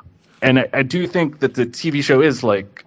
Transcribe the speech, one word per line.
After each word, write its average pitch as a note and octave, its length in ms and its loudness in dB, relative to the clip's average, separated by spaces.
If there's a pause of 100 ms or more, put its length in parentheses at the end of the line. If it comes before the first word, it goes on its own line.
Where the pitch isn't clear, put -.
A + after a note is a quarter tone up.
(420)
And C3 180 4
I, B2 140 -4
I C#3 100 0
do E3+ 240 -2
think E3 320 -4
that B2 160 -2
the B2 100 0
T B2 240 -6
V C#3+ 120 -2
show C3+ 200 4
is, C#3 220 2
like, G2+ 440 -2